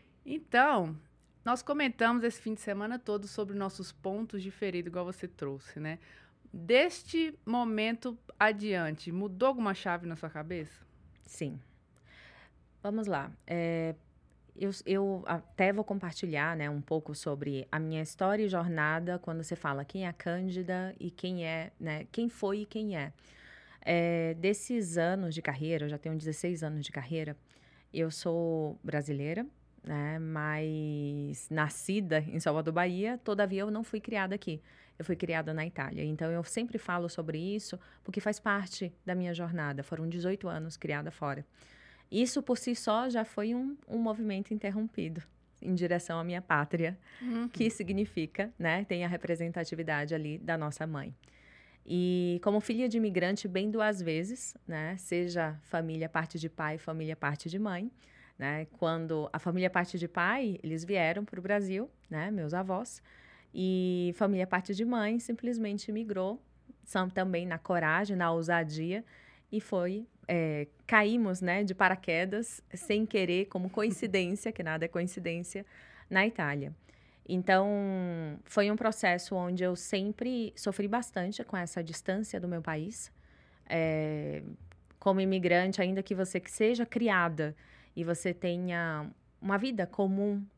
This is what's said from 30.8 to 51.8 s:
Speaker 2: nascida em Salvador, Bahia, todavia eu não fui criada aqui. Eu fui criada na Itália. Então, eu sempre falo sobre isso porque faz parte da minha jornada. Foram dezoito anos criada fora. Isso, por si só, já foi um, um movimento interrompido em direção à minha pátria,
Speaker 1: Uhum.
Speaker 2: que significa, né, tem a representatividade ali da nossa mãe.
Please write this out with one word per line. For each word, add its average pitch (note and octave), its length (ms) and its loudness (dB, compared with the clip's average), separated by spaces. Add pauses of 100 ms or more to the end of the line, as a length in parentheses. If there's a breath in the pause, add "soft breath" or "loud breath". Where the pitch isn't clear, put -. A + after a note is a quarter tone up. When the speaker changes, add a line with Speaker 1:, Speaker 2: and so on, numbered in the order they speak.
Speaker 2:
nascida D#3+ 720 0
em D#3 200 -2
Salvador, D#3+ 320 2
Bahia, F#3 460 0
todavia G3+ 420 0
eu G#3 100 -2
não A3 140 -2
fui A3 160 -4
criada G3 340 -2
aqui. D#3+ 260 -4 (380 loud breath)
Eu D#3+ 60 -10
fui F3+ 100 0
criada D#3+ 380 0
na D#3 140 -2
Itália. D3 360 -4
Então, D#3 280 -2
eu E3+ 120 0
sempre A3+ 360 -4
falo F3 280 -2
sobre D#3+ 320 -4
isso F#3+ 400 -4 (240 loud breath)
porque G3 160 -6
faz G#3 220 -2
parte G3 500 -2 (140)
da F3+ 100 -2
minha F3+ 200 0
jornada. D#3+ 480 -2
Foram D#3+ 260 -4
dezoito F3+ 400 -2
anos D#3+ 300 -6
criada D3+ 320 -4
fora. D3 340 -4 (640 loud breath)
Isso, A#3+ 320 2
por B3 140 2
si A#3+ 180 -2
só, A3+ 340 2
já A#3 160 2
foi A3 300 -2
um, C4+ 220 -4 (120)
um A3+ 100 -2
movimento G#3+ 560 0
interrompido G3 680 -2 (380)
em F#3 140 0
direção F3 440 2
à E3 60 -2
minha F3 180 -4
pátria, E3 560 2 (220 loud breath)
Speaker 1:
Uhum. A#3+ 280 -2
Speaker 2:
que A3+ 220 2
significa, G3 880 -2
né, F3 260 2
tem F3 200 -2
a F3 40 0
representatividade E3 1080 -2
ali D3+ 240 -2
da E3 180 -2
nossa D#3 300 -4
mãe. C#3 280 -6 (680 loud breath)